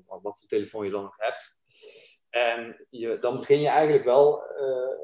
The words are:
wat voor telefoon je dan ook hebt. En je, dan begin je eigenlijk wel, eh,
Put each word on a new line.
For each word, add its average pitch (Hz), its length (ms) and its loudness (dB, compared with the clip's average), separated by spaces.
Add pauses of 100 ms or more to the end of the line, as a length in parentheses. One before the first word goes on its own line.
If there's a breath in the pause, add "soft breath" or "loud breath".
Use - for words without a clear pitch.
wat 98 340 -14
voor - 80 -20
telefoon 107 380 -6
je 98 60 -6
dan 98 140 -8
ook 98 120 -20
hebt. - 380 -8 (760 loud breath)
En 117 600 -4
je, 117 300 -6
dan 123 180 -2
begin 143 240 2
je 139 60 0
eigenlijk 143 380 4
wel, 143 380 6
eh, 131 600 -4